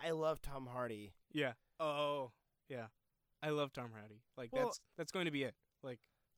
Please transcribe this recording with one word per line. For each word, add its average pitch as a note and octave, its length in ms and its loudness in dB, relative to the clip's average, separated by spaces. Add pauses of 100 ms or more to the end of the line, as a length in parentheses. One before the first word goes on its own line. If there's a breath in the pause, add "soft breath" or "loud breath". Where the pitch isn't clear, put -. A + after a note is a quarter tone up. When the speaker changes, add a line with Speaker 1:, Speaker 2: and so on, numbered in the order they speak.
Speaker 1:
I E3 60 4
love D#3 300 4
Tom C#3 280 -6
Hardy." A2+ 440 -2 (180)
Speaker 2:
Yeah. C#3 220 2 (260)
Oh, D3 520 2 (360)
yeah. A#2+ 200 -6 (540)
I D3+ 100 0
love D3 200 2
Tom A#2+ 260 -8
Hardy. G#2+ 240 -16 (160)
Like, B2 140 -6
Speaker 1:
Well B3+ 140 4
Speaker 2:
that's, - 160 -2 (160)
that's E3 160 -4
going F#3 120 2
to D#3+ 60 2
be C#3+ 120 2
it. A#2 120 -2 (260)
Like, B2+ 180 -8 (380)